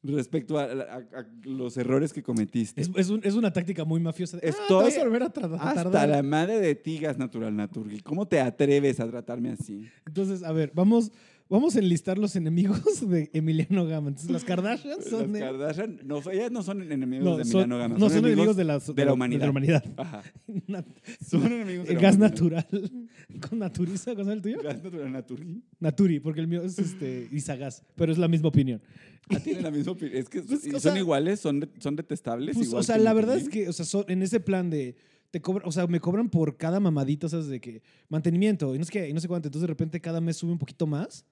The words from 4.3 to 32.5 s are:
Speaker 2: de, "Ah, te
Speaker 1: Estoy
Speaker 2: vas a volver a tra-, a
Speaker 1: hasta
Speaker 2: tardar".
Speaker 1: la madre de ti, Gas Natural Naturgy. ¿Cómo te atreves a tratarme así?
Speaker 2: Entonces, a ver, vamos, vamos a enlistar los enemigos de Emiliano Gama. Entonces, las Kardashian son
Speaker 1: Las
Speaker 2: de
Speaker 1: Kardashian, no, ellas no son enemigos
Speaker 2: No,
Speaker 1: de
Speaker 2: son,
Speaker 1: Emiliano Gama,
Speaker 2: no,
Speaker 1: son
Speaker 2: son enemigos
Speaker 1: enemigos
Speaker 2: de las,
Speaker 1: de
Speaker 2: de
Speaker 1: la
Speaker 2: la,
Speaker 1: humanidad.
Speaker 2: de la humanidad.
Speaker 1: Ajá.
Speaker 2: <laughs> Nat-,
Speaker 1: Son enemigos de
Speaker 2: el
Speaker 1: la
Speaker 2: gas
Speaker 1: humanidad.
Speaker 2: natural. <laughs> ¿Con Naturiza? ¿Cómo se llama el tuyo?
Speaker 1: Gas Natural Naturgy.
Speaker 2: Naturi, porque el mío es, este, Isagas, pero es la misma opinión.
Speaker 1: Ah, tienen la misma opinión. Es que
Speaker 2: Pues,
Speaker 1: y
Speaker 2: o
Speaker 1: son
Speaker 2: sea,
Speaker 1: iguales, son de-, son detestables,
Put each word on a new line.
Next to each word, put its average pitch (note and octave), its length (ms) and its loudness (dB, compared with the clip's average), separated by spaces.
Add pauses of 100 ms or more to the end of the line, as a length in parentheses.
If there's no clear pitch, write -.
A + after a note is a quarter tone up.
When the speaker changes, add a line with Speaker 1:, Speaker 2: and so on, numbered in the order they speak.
Speaker 2:
de, E3 120 -2
"Ah, - 40 0
te G#4 80 -4
Speaker 1:
Estoy G#3 240 6
Speaker 2:
vas D4 140 6
a D4+ 60 2
volver A#3+ 200 2
a A3+ 80 -4
tra-, F3+ 260 -4
a - 120 -2
Speaker 1:
hasta F#3 140 0
Speaker 2:
tardar". D#3+ 240 4
Speaker 1:
la C#3+ 140 4
madre E3 380 2
de D#3+ 140 2
ti, D#3+ 240 -6
Gas D3 200 -2
Natural A2+ 360 -4
Naturgy. G#2 460 -6
¿Cómo F3 280 -4
te D#3+ 120 4
atreves C#3 600 2
a A2+ 80 -2
tratarme A#2+ 420 -6
así? A2 360 -10 (200)
Speaker 2:
Entonces, F#3 380 -4
a D#3+ 80 -4
ver, D#3 200 2
vamos, G#3+ 380 4 (380)
vamos C4 260 4
a A3+ 60 6
enlistar F#3 360 2
los G3+ 200 0
enemigos F#3+ 760 2
de D#3+ 240 2
Emiliano D#3+ 520 2
Gama. D#3 240 -2
Entonces, C#3+ 200 -8
las E3+ 140 0
Kardashian B3+ 580 -4
son A3+ 200 -2
Speaker 1:
Las G3+ 100 -2
Speaker 2:
de G#3 80 -4
Speaker 1:
Kardashian, D3+ 640 -4
no, C#3+ 160 -4 (100)
ellas A3+ 220 -2
no A#3 100 -4
son G3 180 -6 (120)
enemigos C3 320 -2
Speaker 2:
No, E3+ 120 4
Speaker 1:
de - 80 -2
Speaker 2:
son, F#3+ 180 4
Speaker 1:
Emiliano D#3 160 0
Gama, - 160 -2
Speaker 2:
no, F#3 60 2
Speaker 1:
son G#3 100 8
Speaker 2:
son G#3 80 4
enemigos F#3 140 6 (220)
Speaker 1:
enemigos - 20 2
Speaker 2:
de F#3 80 2
las, D3 220 0
Speaker 1:
de D3+ 80 -6
Speaker 2:
de C#3 80 2
Speaker 1:
la C#3+ 40 4
Speaker 2:
la, C#3 80 6
Speaker 1:
humanidad. B2+ 260 2
Speaker 2:
de D3 60 2
la C#3+ 40 4
humanidad. C#3 340 2 (120)
Speaker 1:
Ajá. C3 260 -10 (240)
Speaker 2:
<laughs> G3 220 -8
Nat-, F#3 180 -8 (420)
Speaker 1:
Son D3 240 2
enemigos F#3 340 -6
de D#3+ 80 0
Speaker 2:
el - 20 2
Speaker 1:
la E3 60 4
Speaker 2:
gas G3 140 10
Speaker 1:
humanidad. G#3 140 8 (400)
Speaker 2:
natural. A3 380 -6 (320)
<laughs> - 100 -10
¿Con A3+ 80 -4
Naturiza? F#3 540 -4
¿Cómo G3+ 120 -4
se G3+ 60 -2
llama - 40 -2
el G#3 80 -6
tuyo? A3 200 -4
Speaker 1:
Gas D3 200 -6
Natural D#3+ 300 -8
Naturgy. D3 500 -10 (180)
Speaker 2:
Naturi, E3 400 4
porque D#3 200 -4
el E3 60 -2
mío E3+ 160 -2
es, F#3 160 -6
este, C3 540 -6
Isagas, C#3+ 500 -8 (140)
pero D#3+ 160 2
es D#3 60 0
la E3+ 100 2
misma D#3+ 200 2
opinión. C3 320 2 (500)
Speaker 1:
Ah, G3 100 0
tienen F#3+ 220 -4
la D#3+ 80 -2
misma D3 220 -2
opinión. D3+ 240 -6
Es B2+ 140 -4
que E3 100 -6
Speaker 2:
Pues, C#4 260 -4
Speaker 1:
y - 40 -6
Speaker 2:
o C#3+ 100 -4
Speaker 1:
son - 140 4
Speaker 2:
sea, F#3+ 40 2
Speaker 1:
iguales, E3+ 420 2
son C#3+ 200 0
de-, D3+ 80 -8 (120)
son D3+ 160 -4
detestables, C#3+ 600 -6